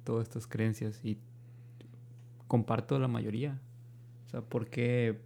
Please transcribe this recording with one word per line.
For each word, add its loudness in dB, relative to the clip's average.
todas 2
estas -6
creencias 2
y 0
comparto 4
la 4
mayoría. 0
O -18
sea, -4
¿por 0
qué 4